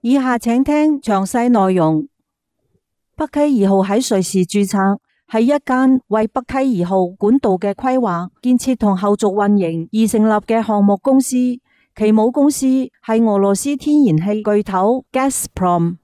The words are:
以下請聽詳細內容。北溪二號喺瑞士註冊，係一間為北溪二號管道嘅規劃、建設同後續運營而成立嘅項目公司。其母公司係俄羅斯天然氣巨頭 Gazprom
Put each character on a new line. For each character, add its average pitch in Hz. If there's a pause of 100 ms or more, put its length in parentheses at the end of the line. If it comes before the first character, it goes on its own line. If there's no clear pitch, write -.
以 240
下 254
請 233
聽 302
詳 196
細 240
內 190
容。 156 (1040)
北 311
溪 294
二 196
號 196
喺 202
瑞 196
士 190
註 196
冊， 196 (340)
係 226
一 233 (180)
間 262
為 220
北 254
溪 254
二 175
號 185 (100)
管 233
道 220
嘅 196
規 254
劃、 185 (140)
建 247
設 262
同 202
後 202
續 202
運 202
營 165
而 220
成 214
立 220 (120)
嘅 226
項 208
目 202
公 269
司。 254 (580)
其 214
母 220
公 285
司 269 (400)
係 226
俄 208
羅 196
斯 277
天 294
然 165 (100)
氣 208
巨 208
頭 208
Gazprom 180